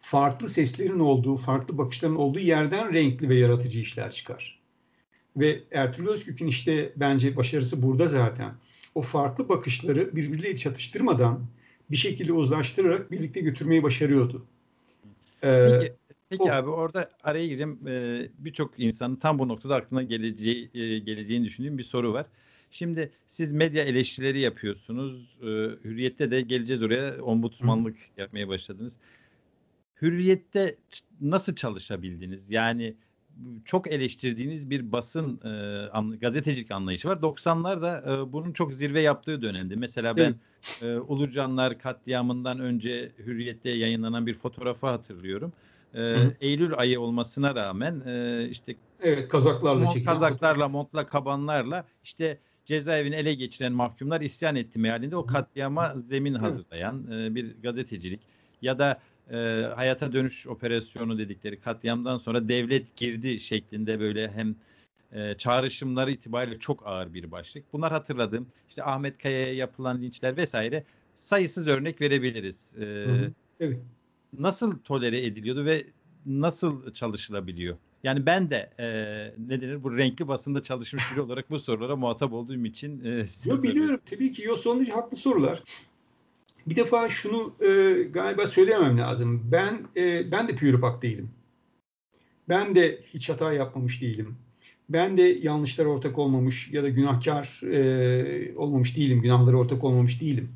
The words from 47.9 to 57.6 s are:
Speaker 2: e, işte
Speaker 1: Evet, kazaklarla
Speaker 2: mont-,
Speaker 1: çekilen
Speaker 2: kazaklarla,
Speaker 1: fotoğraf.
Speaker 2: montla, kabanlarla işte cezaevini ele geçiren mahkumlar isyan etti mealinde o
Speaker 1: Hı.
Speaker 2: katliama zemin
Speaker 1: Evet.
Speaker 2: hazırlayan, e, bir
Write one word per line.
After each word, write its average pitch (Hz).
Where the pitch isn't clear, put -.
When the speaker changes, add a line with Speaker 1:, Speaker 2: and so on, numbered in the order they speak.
Speaker 2:
e, 120
işte 123
Speaker 1:
Evet, 143
kazaklarla 139
Speaker 2:
mont-, 175
Speaker 1:
çekilen 127
Speaker 2:
kazaklarla, 156
Speaker 1:
fotoğraf. 143
Speaker 2:
montla, 143
kabanlarla 143
işte 156
cezaevini 151
ele 151
geçiren 127
mahkumlar 131
isyan 151
etti 117
mealinde 117
o 170
Speaker 1:
Hı. 120
Speaker 2:
katliama 139
zemin 139
Speaker 1:
Evet. 117
Speaker 2:
hazırlayan, 104
e, 110
bir 117